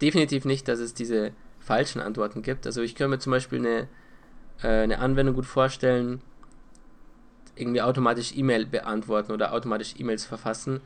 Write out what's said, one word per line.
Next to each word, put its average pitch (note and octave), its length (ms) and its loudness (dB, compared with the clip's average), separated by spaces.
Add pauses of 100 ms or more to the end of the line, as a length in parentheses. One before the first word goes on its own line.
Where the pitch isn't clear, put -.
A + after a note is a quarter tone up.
definitiv C#3+ 440 4
nicht, C3+ 220 0
dass A#2 120 0
es A#2 140 -6
diese A2+ 380 -2 (280)
falschen - 420 0
Antworten G#2+ 400 -2
gibt. C3 240 -4
Also A#2 160 -4
ich A#2 140 -4
könnte C#3 140 0
mir C3 100 0
zum C3+ 120 -4
Beispiel B2+ 280 0
eine, A#2 280 0 (760)
äh, A2 200 4
eine A2 160 2
Anwendung C3+ 360 2
gut B2+ 100 -2
vorstellen, B2+ 760 0 (1300)
irgendwie A#2+ 260 0
automatisch A#2+ 540 2
E-Mail B2 300 2
beantworten G#2+ 680 -2
oder G#2+ 200 0
automatisch A2+ 440 -4
E-Mails A2+ 280 -4
verfassen, B2 600 -6